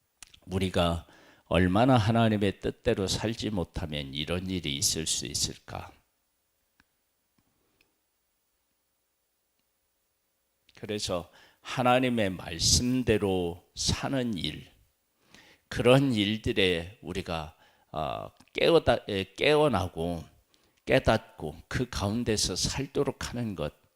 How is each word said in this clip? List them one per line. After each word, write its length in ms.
우리가 600
얼마나 500
하나님의 640
뜻대로 480
살지 440
못하면 640
이런 360
일이 260
있을 320
수 180
있을까? 680
그래서 560
하나님의 680
말씀대로 1300
사는 640
일, 320
그런 440
일들에 880
우리가, 540
어, 380
깨어다-, 540
에, 280
깨어나고 880
깨닫고 680
그 220
가운데서 640
살도록 760
하는 260
것, 180